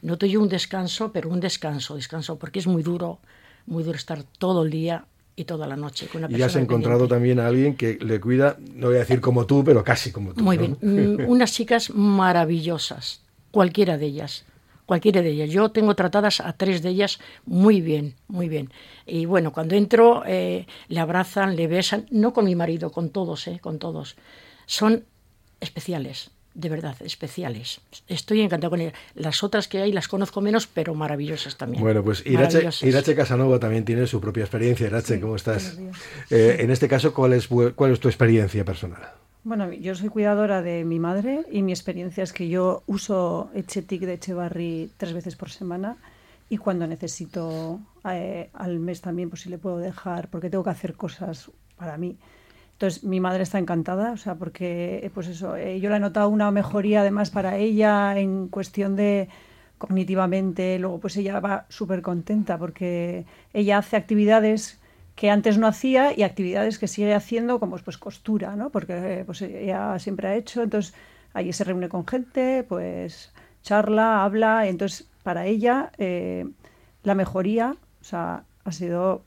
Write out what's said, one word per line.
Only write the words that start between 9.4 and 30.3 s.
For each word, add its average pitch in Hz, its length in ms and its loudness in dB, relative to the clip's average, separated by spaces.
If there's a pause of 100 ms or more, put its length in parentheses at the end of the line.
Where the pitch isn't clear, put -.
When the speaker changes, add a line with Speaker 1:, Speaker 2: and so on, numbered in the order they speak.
Speaker 2:
tú, 139 180 6
pero 131 180 6
casi - 300 0
como 101 200 -6
tú, 220 120 0
Speaker 1:
Muy 185 120 6
Speaker 2:
¿no? 160 240 0
Speaker 1:
bien. 202 360 2
Mm, - 80 -2
Speaker 2:
<laughs> 240 40 0
Speaker 1:
unas 247 240 6
chicas 233 380 0
maravillosas, 175 1300 2 (300)
cualquiera 180 480 4
de 151 80 -2
ellas, 147 380 -8 (420)
cualquiera 185 360 4
de 165 80 2
ellas. 151 200 -2
Yo 208 200 4
tengo 214 260 4
tratadas 202 440 2
a 170 120 -6
tres 185 300 0
de 180 80 -2
ellas 196 280 0 (280)
muy 190 340 6
bien, 151 340 -2 (140)
muy 175 200 -4
bien. 147 220 -4 (360)
Y 165 200 -4
bueno, 170 260 2
cuando 160 220 -2
entro, 226 520 6
eh, 180 400 -2 (220)
le 165 120 -2
abrazan, 185 560 0
le 165 100 0
besan, 185 440 -2
no 226 220 2
con 226 120 2
mi 185 100 2
marido, 165 380 -2
con 170 180 -4
todos, 170 380 -6
eh, 175 120 -10
con 160 180 -8
todos. 156 380 -10 (500)
Son 226 380 2 (560)
especiales, 151 680 -8 (240)
de 160 140 -8
verdad, 156 320 -6
especiales. 127 800 -10 (280)
Estoy 214 340 0
encantada 170 280 0
con 175 100 0
ellas. 165 140 -6 (200)
Las 156 280 -4
otras 202 260 0
que 196 100 -4
hay 202 140 0
las 180 160 -2
conozco 196 320 -4